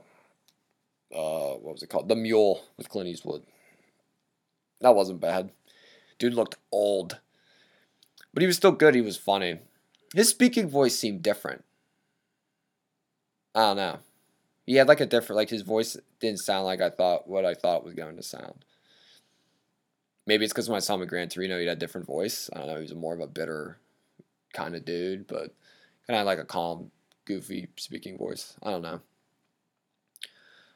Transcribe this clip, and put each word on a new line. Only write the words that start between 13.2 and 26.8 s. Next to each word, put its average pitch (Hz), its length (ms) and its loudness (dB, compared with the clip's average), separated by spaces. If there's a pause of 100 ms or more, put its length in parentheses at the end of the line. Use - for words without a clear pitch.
I 110 80 4
don't 101 160 6
know. 92 220 -2 (680)
He 127 100 2
had, 135 120 8
like, 147 140 10
a 131 60 2
different, 113 300 0
like, 107 120 2
his 107 140 -6
voice 110 340 -2 (220)
didn't 104 200 -4
sound 95 260 -2
like 92 140 -2
I 87 120 2
thought, 90 360 0
what 95 160 -2
I 87 120 0
thought 87 240 0
it - 60 -6
was 85 100 -16
going 80 200 -12
to - 80 -14
sound. - 400 -16 (1600)
Maybe 107 180 4
it's 104 80 -2
'cause 113 160 -4
when 107 80 0
I - 20 -2
saw 101 140 -2
him 92 80 -2
in 87 60 -6
Gran 87 200 -4
Torino, 92 300 -6
he 87 80 -2
had 85 120 -2
a - 20 -10
different 87 260 -10
voice. 90 480 -6
I 80 60 -10
don't 73 80 -10
know. 78 80 -6
He 78 80 -8
was 78 100 -12
more 82 220 -8
of 85 40 -8
a 80 60 -8
bitter 80 540 -10 (760)
kind 82 220 -8
of 73 100 -12
dude, 92 400 -6
but - 300 -10 (500)
kinda 117 140 -2
had, 101 80 0
like, 92 100 2
a 76 80 -10
calm, 85 460 -6 (340)